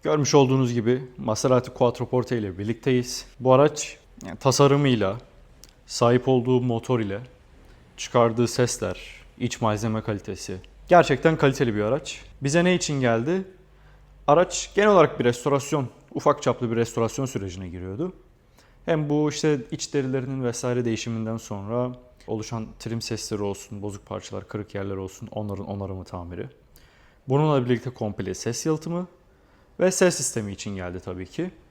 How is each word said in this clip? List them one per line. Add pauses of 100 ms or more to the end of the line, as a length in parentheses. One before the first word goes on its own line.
Görmüş
olduğunuz
gibi (140)
Maserati
Quattroporte
ile
birlikteyiz. (140)
Bu
araç, (280)
yani
tasarımıyla, (680)
sahip
olduğu
motor
ile, (800)
çıkardığı
sesler, (380)
iç
malzeme
kalitesi, (300)
gerçekten
kaliteli
bir
araç. (200)
Bize
ne
için
geldi? (840)
Araç
genel
olarak
bir
restorasyon, (240)
ufak
çaplı
bir
restorasyon
sürecine
giriyordu. (720)
Hem
bu
işte (100)
iç
derilerinin
vesaire
değişiminden
sonra (360)
oluşan (120)
trim
sesleri
olsun,
bozuk
parçalar,
kırık
yerler
olsun,
onların
onarımı,
tamiri. (800)
Bununla
birlikte
komple
ses
yalıtımı (720)
ve
ses
sistemi
için
geldi
tabii
ki. (200)